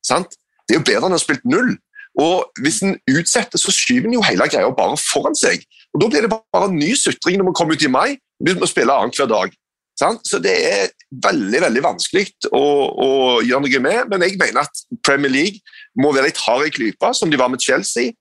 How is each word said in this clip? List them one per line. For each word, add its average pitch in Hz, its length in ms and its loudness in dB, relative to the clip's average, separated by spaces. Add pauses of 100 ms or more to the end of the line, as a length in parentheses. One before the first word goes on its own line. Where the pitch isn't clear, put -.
sant? 170 300 -2 (320)
Det 110 80 2
er 165 60 2
jo 123 60 -4
bedre 120 200 2
enn 185 80 0
å 156 40 0
ha - 40 -4
spilt - 220 -4
null. 196 280 0 (460)
Og 170 400 0
hvis 143 240 -2
en 196 140 0 (100)
utsetter, 170 520 0
så - 120 -2
skyver - 380 0
en 247 80 0
jo 220 80 2
hele 110 260 2
greia 117 240 2
bare 104 240 0
foran - 380 -2
seg. - 260 0 (320)
Og 160 80 2
da 220 80 2
blir 226 140 0
det 202 80 0
bare 202 340 0
en 185 120 0
ny 147 160 0
sutring 180 440 -2
når 185 100 2
man 170 60 -4
kommer 156 200 0
ut 147 100 0
i 135 60 0
mai, 220 260 0 (240)
begynner 180 260 0
å - 40 -2
spille 131 220 2
annet 120 260 0
hver 135 120 0
dag. 95 220 0 (460)
Sant? 202 260 0
Så - 160 -2
det 190 120 0 (120)
er 190 240 0 (340)
veldig, 139 380 0
veldig 123 220 0
vanskelig 165 420 -2 (240)
å, 131 120 0 (340)
å 135 140 0 (340)
gjøre 123 200 0
noe 131 200 0
med, 220 260 -2
men 196 160 0
jeg 196 140 -2
mener 131 240 0
at - 200 -10 (200)
Premier 139 280 2
League 139 280 -2 (400)
må 135 120 4
være 135 200 2
litt - 100 -10
hard 131 260 0
i 147 60 -6
klypa, 127 400 -2
som 185 160 -2
de 147 100 2
var 127 120 2
med 127 100 -6
Chelsea 131 600 -2